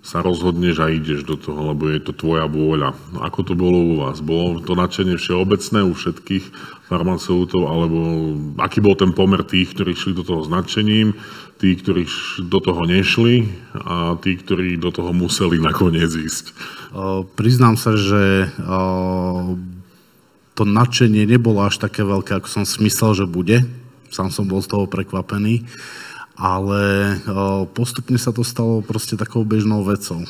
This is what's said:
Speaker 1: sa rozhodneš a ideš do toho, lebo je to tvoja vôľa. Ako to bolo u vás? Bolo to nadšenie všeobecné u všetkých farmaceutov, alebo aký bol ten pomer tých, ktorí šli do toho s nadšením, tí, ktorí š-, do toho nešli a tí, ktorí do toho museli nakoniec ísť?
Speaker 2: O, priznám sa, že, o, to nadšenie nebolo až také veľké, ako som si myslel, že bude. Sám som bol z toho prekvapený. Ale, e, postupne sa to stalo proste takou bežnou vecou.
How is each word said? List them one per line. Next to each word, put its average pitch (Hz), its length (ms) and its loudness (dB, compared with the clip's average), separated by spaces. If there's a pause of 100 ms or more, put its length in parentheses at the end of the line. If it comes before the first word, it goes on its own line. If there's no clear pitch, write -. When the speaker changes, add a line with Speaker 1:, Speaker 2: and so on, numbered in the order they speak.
Speaker 1:
sa 87 160 -6
rozhodneš 87 560 0
a 80 160 2
ideš 76 320 -4
do 78 80 -4
toho, 76 400 -6
lebo 76 160 -2
je 76 80 -2
to - 160 -8
tvoja 80 320 0
vôľa. 76 480 0 (320)
Ako 87 160 -4
to 87 160 -2
bolo 90 160 4
u 85 200 4 (120)
vás? 76 160 -8
Bolo 82 400 -2
to 90 160 -2
nadšenie 90 400 0
všeobecné 95 640 0
u 90 100 2
všetkých 92 520 -4 (420)
farmaceutov, 90 800 0
alebo 82 320 0 (640)
aký 85 160 0
bol 101 160 8
ten 92 160 4
pomer 95 320 4
tých, 92 320 -2
ktorí 92 240 -2
šli 95 160 -2
do 87 80 -4
toho 80 240 -4
s 78 40 -8
nadšením, 107 680 2 (400)
tí, 92 160 4
ktorí 87 320 -2
š-, - 400 -8
do 95 160 2
toho 85 240 0
nešli 113 640 4 (320)
a 85 400 -2
tí, 92 160 -2
ktorí 90 400 -2
do 85 160 -2
toho 87 160 -4
museli 87 480 0
nakoniec 82 520 2
ísť? 78 340 -6 (500)
Speaker 2:
O, 95 320 -4
priznám 117 520 4
sa, 110 160 0
že, 98 560 4 (160)
o, 92 880 -2 (1040)
to 107 80 4
nadšenie 107 640 4
nebolo 113 320 4
až 101 160 0
také 104 240 -4
veľké, 98 400 -2
ako - 80 -14
som 101 160 -2
si - 160 -2
myslel, 107 400 4
že 92 80 2
bude. 92 340 4 (460)
Sám 92 240 -4
som 95 160 -2
bol 95 100 2
z - 80 -8
toho 101 160 0
prekvapený. 101 800 -2 (680)
Ale, 98 480 0
e, 101 340 2 (560)
postupne 123 460 -2
sa 120 160 -2
to 120 80 -4
stalo 113 400 0
proste 107 400 -6
takou 110 240 -2
bežnou 107 400 2
vecou. 95 440 -4